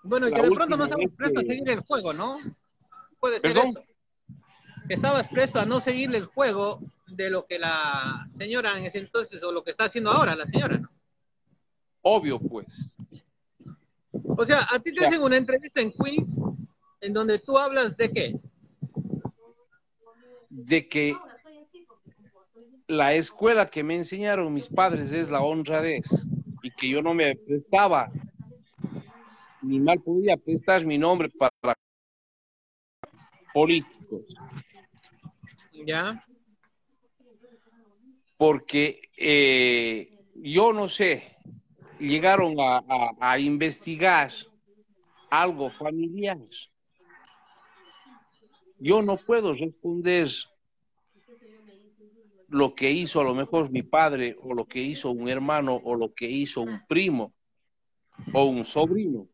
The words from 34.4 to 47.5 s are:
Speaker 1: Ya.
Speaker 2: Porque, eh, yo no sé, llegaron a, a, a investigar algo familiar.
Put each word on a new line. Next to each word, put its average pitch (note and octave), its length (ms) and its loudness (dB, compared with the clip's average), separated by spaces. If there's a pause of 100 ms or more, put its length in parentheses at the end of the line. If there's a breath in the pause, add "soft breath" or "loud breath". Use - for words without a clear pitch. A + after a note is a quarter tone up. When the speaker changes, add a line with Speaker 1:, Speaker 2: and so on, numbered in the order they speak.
Speaker 1:
Ya. F3 400 -6 (2000)
Speaker 2:
Porque, D3 800 2
eh, B2+ 1000 2 (180)
yo F3+ 380 2
no G#3 140 -2
sé, E3+ 500 -2 (640)
llegaron D#3 600 2
a, B2+ 180 4
a, B2 420 -2
a B2+ 200 2
investigar D3+ 920 0 (960)
algo D#3 400 0
familiar. E3 680 -6 (2500)